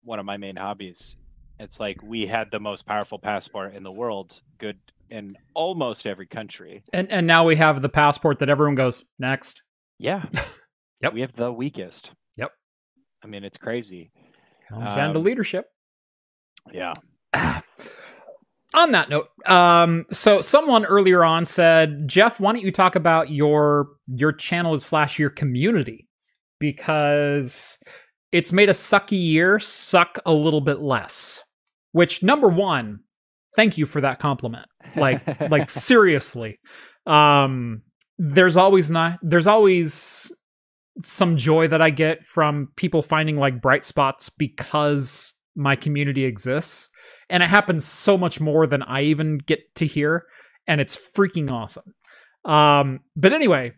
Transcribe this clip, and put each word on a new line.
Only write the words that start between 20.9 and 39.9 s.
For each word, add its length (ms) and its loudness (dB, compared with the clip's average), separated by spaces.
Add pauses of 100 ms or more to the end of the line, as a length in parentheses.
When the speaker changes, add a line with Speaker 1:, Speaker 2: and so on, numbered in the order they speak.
Speaker 2:
on 220 2
said, 640 2
"Jeff, 340 2
why 120 2
don't 100 -6
you 80 -2
talk 240 2
about 360 2
your, 580 2 (180)
your 260 -2
channel 460 -4
slash 380 -4
your 120 0
community? 800 -4 (500)
Because 1160 -4 (560)
it's 180 0
made 180 4
a 40 4
sucky 480 0
year 380 2
suck 680 0
a 80 2
little 280 2
bit 200 -2
less." 600 -4 (520)
Which, 280 2
number 280 4
one, 500 -2 (560)
thank 220 2
you 80 0
for 160 -4
that 180 -2
compliment. 480 -6 (300)
Like, 240 0 (200)
Speaker 1:
<laughs> 100 -4
Speaker 2:
like, 180 0
seriously. 880 2 (460)
Um, 800 2 (340)
there's 400 4
always 340 4
not, 300 -2
there's 260 2
always 840 2 (680)